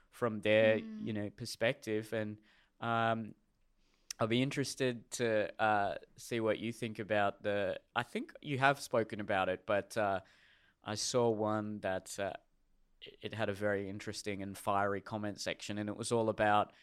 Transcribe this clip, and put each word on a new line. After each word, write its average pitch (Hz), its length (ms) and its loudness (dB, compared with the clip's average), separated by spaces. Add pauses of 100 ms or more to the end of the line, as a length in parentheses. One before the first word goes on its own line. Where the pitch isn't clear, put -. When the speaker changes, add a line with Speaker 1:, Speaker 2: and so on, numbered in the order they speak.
(120)
Speaker 1:
from 110 300 -4
their, 110 380 6
Speaker 2:
Mm. 107 280 -10
Speaker 1:
you 113 60 -4
know, 104 160 -4
perspective. 113 840 -4
And, 107 240 -4 (440)
um, 113 540 0 (840)
I'll 113 80 2
be 117 160 2
interested 131 680 -2
to, 110 380 0 (140)
uh, 101 320 2 (220)
see 117 240 -4
what 107 180 2
you 113 140 -4
think 113 260 -8
about 101 420 0
the, 101 380 -2 (160)
I - 80 0
think - 380 -10
you 143 160 -4
have 139 240 4
spoken 110 400 -2
about 95 260 2
it, 92 180 -2
but, 101 300 0
uh, 101 240 0 (640)
I 107 120 -6
saw 120 340 2
one 107 500 0
that, 95 400 -4
uh, 98 140 -4 (680)
it, - 200 -20
it 107 120 -10
had 107 140 -2
a 101 60 -2
very 101 360 -2
interesting 101 540 -8
and 98 140 -8
fiery 101 420 0
comment 104 400 -6
section, - 380 -6
and 104 100 -4
it 101 80 -6
was 113 160 0
all 113 160 4
about 104 560 6